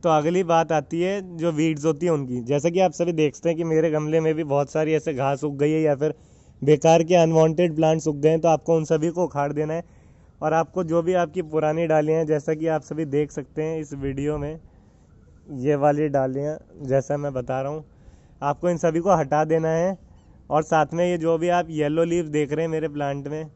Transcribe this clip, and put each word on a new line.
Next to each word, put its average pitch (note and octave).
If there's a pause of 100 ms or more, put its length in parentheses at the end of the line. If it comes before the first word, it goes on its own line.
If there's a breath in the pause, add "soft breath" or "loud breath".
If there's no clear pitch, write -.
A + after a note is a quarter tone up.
तो F3
अगली D#3+
बात E3
आती D#3+
है F#3
जो E3
वीड्स D3+
होती D#3+
है F3
उनकी। B2+
जैसा C#3+
कि E3+
आप F#3
सभी F3
देखते D#3
हैं D#3+
कि E3+
मेरे D#3+
गमले D3+
में D#3+
भी E3
बहुत C#3+
सारी D#3
ऐसे D3+
घास C3+
उग C#3+
गई D3
है D#3
या D3
फिर D3 (480 soft breath)
बेकार D#3+
के E3+
अनवांटेड D#3+
प्लांट्स D#3+
उग D3
गए D#3
हैं, D#3+
तो E3
आपको D#3+
उन D#3+
सभी D#3+
को E3+
उखाड़ C#3+
देना D3+
है। E3+ (580 soft breath)
और D3+
आपको E3
जो E3
भी E3+
आपकी F3
पुरानी D#3
डालियाँ D#3
हैं, E3
जैसा D3+
कि D#3
आप D#3
सभी D#3
देख C#3+
सकते D3+
हैं D#3+
इस D3+
वीडियो C#3
में, D3+ (1000 soft breath)
ये C#3
वाली D3
डालियाँ C#3 (260)
जैसा C3+
मैं C#3+
बता B2+
रहा C#3
हूँ, D#3 (580 soft breath)
आपको D#3+
इन F3
सभी E3
को F3+
हटा D3+
देना D#3+
है। F3 (520 soft breath)
और D3+
साथ D#3
में F3
ये F3+
जो E3
भी E3+
आप F3
येलो D3+
लीव्स E3+
देख D3
रहे D#3+
हैं E3
मेरे D#3+
प्लांट C#3+
में D3+